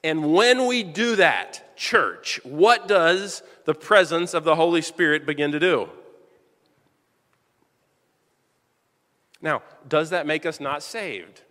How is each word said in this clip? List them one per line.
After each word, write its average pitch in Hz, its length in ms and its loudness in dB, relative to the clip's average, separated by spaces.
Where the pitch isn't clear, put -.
And 156 300 -2
when 247 340 4
we 247 160 -2
do 202 340 -2
that, 135 600 0
church, - 680 -2
what 190 460 2
does 190 540 0
the 156 80 -2
presence 170 580 0
of 160 120 -2
the 156 120 4
Holy 165 240 2
Spirit 151 460 -2
begin 147 260 -2
to 147 80 -4
do? 151 300 0
Now, 151 200 -4
does 156 220 0
that 165 180 -4
make 156 200 -2
us 160 120 -6
not 147 240 -6
saved? 110 680 -12